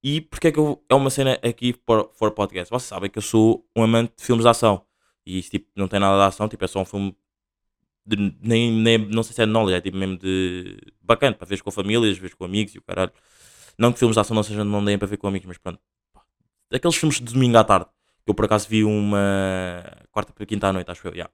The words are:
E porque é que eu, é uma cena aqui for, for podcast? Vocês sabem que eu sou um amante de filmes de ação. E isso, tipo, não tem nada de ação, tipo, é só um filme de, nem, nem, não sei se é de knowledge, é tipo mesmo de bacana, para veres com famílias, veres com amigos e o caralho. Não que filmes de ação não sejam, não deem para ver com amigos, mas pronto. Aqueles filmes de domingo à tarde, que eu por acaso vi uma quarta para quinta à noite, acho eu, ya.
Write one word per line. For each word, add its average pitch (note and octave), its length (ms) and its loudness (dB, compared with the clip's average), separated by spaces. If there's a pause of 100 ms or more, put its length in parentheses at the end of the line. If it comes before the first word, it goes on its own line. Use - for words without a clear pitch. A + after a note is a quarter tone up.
E C#3+ 180 -2
porque - 280 -2
é D#3 40 4
que D3 60 0
eu, D3+ 280 0
é - 80 4
uma C#3 140 4
cena C3+ 340 0
aqui A#2+ 320 -2 (120)
for, A2 260 2
for G#2+ 200 0
podcast? F#2+ 360 -4
Vocês B2+ 200 -6
sabem G2 200 -8
que - 80 -10
eu G#2+ 60 -6
sou A2 520 4
um A2+ 80 2
amante A2+ 360 2
de - 60 -18
filmes A2+ 200 2
de A#2+ 60 8
ação. A2 340 2 (400)
E F#2 140 -8
isso, F2+ 120 -10
tipo, - 240 -8
não G2 140 -4
tem G#2 100 -2
nada G2 200 4
de G2 100 6
ação, G#2+ 180 -4
tipo, - 160 -8
é F#2 60 -4
só F#2+ 140 -4
um - 20 -4
filme G2 320 -6 (880)
de, G#2 380 -2
nem, A#2 280 2
nem, A2+ 280 4
não G#2+ 240 -2
sei - 120 -10
se - 60 -8
é A2+ 60 4
de G#2+ 60 -2
knowledge, G2+ 260 2
é - 20 -2
tipo F#2+ 160 -8
mesmo F#2+ 220 -4
de F#2 580 -4 (240)
bacana, A#2 340 0
para F2+ 120 -14
veres F#2+ 160 -8
com - 80 -8
famílias, G#2 480 0
veres F2+ 160 -16
com - 100 -12
amigos G2 300 -4
e - 40 -20
o - 40 -20
caralho. F#2 300 -6 (680)
Não A#2 120 4
que B2 80 -8
filmes A2+ 180 2
de A2 40 4
ação G#2 140 -2
não G#2+ 80 0
sejam, G#2 220 -6
não G2+ 200 -2
deem G2+ 140 0
para G2 100 -6
ver G2+ 80 -8
com G2+ 100 -10
amigos, F#2+ 220 -6
mas F2 80 -18
pronto. F2 240 -16 (880)
Aqueles E3 260 0
filmes D3+ 200 0
de A#2+ 160 -10
domingo B2 240 4
à A2 80 8
tarde, F#2+ 220 2 (360)
que - 80 -4
eu G#2 40 2
por G#2 100 0
acaso G#2 240 0
vi A2 160 2
uma G2 1000 -2 (280)
quarta - 240 -6
para G#2 100 -12
quinta G2+ 240 -2
à F#2+ 60 2
noite, F2+ 160 -6
acho F2+ 180 -12
eu, E2+ 60 -12
ya. E2+ 200 -12